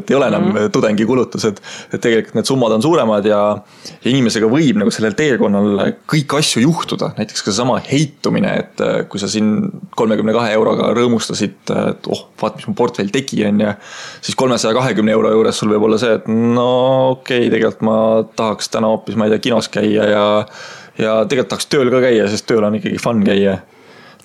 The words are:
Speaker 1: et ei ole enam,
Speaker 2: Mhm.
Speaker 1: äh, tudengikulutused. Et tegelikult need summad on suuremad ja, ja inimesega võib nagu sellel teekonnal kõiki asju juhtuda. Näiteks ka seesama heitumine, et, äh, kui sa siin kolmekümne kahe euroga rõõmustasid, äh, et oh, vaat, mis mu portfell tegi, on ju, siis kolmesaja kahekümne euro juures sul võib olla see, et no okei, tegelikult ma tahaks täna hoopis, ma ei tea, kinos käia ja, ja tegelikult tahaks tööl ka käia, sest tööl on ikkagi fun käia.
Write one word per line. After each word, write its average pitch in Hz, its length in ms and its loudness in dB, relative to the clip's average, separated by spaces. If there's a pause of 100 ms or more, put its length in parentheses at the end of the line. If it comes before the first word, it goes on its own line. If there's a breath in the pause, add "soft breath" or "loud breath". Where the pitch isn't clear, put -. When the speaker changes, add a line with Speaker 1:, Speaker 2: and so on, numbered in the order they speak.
Speaker 1:
et - 100 -14
ei 127 60 4
ole 131 100 2
enam, 104 220 0
Speaker 2:
Mhm. 202 80 -2
Speaker 1:
äh, 107 120 0
tudengikulutused. 110 920 0 (320 loud breath)
Et - 80 -6
tegelikult 113 340 0
need 110 100 -2
summad 127 280 0
on 110 80 0
suuremad 113 440 2
ja, 104 140 2 (640 loud breath)
ja 107 80 0
inimesega 113 380 2
võib 131 280 2
nagu 104 140 2
sellel 110 220 -2
teekonnal 104 800 0 (140)
kõiki 143 300 -2
asju 151 280 0
juhtuda. - 520 -2
Näiteks - 280 -8
ka 110 60 -2
seesama 117 280 0
heitumine, 117 800 -2
et, - 240 -8
äh, 110 260 -2
kui - 120 -10
sa 101 80 -6
siin 107 440 0 (240)
kolmekümne 107 380 0
kahe 117 200 0
euroga 110 400 0
rõõmustasid, 113 600 -2 (160)
äh, 107 200 0
et - 160 -10
oh, - 200 -6 (140)
vaat, 110 160 -4
mis - 100 -14
mu 104 80 -4
portfell 117 340 -2
tegi, 135 380 -2
on 104 120 2
ju, 104 140 0 (480 loud breath)
siis - 140 -8
kolmesaja 120 400 0
kahekümne 110 360 0
euro 110 200 2
juures 110 260 4
sul 110 120 -2
võib 107 200 2
olla 110 80 2
see, 113 160 2
et 104 140 -4
no 117 420 2 (420)
okei, 123 380 0
tegelikult 110 320 0
ma 110 160 2 (380)
tahaks 110 340 -2
täna 113 180 -2
hoopis, 107 280 -2
ma 110 100 0
ei 107 60 2
tea, 104 80 2
kinos 110 280 0
käia 107 440 0
ja, 104 140 2 (760 loud breath)
ja 110 260 2
tegelikult 127 240 -2
tahaks - 160 -6
tööl 135 240 2
ka 127 120 2
käia, 117 280 4
sest 104 160 -4
tööl 113 180 2
on 107 120 0
ikkagi 101 260 -4
fun 117 240 0
käia. 98 360 2 (640 loud breath)